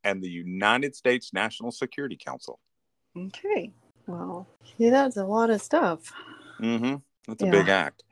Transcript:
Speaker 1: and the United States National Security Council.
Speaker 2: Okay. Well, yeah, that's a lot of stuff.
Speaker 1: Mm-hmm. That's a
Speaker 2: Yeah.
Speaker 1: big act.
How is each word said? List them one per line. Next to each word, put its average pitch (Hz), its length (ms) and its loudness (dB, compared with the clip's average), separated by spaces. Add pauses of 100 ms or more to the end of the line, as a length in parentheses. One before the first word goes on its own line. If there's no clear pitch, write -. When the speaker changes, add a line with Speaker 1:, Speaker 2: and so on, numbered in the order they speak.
Speaker 1:
and 98 180 -2
the 92 80 -8
United 98 640 -2
States 123 380 0
National 110 380 -4
Security 135 440 -8
Council. - 440 -14 (580)
Speaker 2:
Okay. 220 560 -6 (320)
Well, 180 420 -10 (300)
yeah, 233 140 6
that's 269 260 4
a 190 80 -2
lot 226 240 2
of 208 140 2
stuff. 190 500 0 (480)
Speaker 1:
Mm-hmm. 117 360 0 (300)
That's 110 140 -10
a 202 60 2
Speaker 2:
Yeah. 180 40 4
Speaker 1:
big - 180 8
act. - 420 0